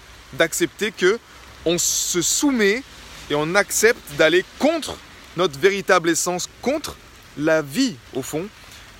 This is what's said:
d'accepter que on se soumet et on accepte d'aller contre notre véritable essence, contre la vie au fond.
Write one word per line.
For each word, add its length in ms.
d'accepter 560
que 280
on 100
se 460
soumet 600
et 60
on 200
accepte 640
d'aller 280
contre 380
notre 220
véritable 500
essence, 400
contre 340
la 240
vie 360
au 80
fond. 260